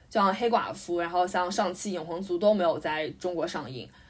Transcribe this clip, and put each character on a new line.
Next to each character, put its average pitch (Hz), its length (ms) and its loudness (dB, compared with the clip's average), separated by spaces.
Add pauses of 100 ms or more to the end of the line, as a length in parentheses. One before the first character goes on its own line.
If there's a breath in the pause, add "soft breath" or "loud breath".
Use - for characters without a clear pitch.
像 196 260 4
黑 233 160 0
寡 220 240 2
妇， 175 260 -4
然 170 80 -2
后 180 180 2
像 180 240 0
上 202 220 0
汽 196 200 -2
永 156 140 -6
恒 170 140 -6
族 190 160 -4
都 208 160 6
没 196 120 2
有 160 140 2
在 156 320 -2
中 180 240 -6
国 160 120 -2
上 151 240 -8
映。 123 180 -12 (220 soft breath)